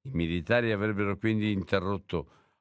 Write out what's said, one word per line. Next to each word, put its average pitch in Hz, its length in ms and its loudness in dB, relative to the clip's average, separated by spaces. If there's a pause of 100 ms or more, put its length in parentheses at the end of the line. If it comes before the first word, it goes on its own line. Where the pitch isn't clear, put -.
I 135 100 -12
militari 87 600 2
avrebbero 101 440 0
quindi 107 360 2
interrotto 95 760 -2 (300)